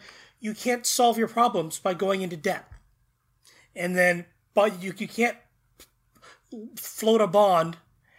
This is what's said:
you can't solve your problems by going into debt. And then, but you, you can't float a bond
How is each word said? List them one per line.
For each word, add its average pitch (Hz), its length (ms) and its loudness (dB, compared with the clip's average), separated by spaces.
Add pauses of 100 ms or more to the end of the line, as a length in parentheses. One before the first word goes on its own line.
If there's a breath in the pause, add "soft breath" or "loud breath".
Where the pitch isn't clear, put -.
(400 loud breath)
you 214 140 -8
can't 233 320 -4
solve 233 320 2
your 220 100 0
problems 196 500 -2
by 190 160 -2
going 190 280 -2
into 175 160 -8
debt. 156 340 -6 (1040 soft breath)
And 180 220 -4
then, 175 280 2 (280)
but 202 280 2
you, 185 160 -8
you 208 100 -8
can't 233 300 -2 (1400 loud breath)
float 220 420 0
a 208 80 4
bond 175 500 2 (420 soft breath)